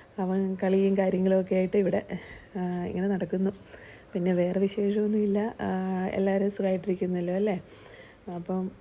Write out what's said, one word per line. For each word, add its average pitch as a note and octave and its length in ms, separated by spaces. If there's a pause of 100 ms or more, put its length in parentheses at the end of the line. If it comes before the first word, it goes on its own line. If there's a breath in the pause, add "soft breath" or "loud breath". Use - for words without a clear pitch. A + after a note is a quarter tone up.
(220 loud breath)
അവൻ F#3+ 320
കളിയും F#3+ 420
കാര്യങ്ങളൊക്കെ F#3+ 580
ആയിട്ട് F#3 220
ഇവിടെ, G3 220 (600 loud breath)
ആ, - 20 (280)
ഇങ്ങനെ F3+ 180
നടക്കുന്നു. F#3+ 440 (640 loud breath)
പിന്നെ F3+ 200
വേറെ F3+ 260
വിശേഷമൊന്നുമില്ല. G#3 960 (120)
ആ, - 20 (480)
എല്ലാവരും G3 340
സുഖമായിട്ടിരിക്കുന്നല്ലോ F3+ 840
അല്ലേ? G3 220 (800 loud breath)
അപ്പം F#3 460